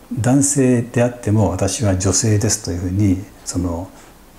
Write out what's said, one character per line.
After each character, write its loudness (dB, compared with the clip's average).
男 2
性 2
で -2
あ 2
っ -8
て -2
も 4
私 -2
は 2
女 0
性 2
で 0
す -4
と -6
い -6
う -8
ふ -4
う -4
に、 2
そ -8
の、 -4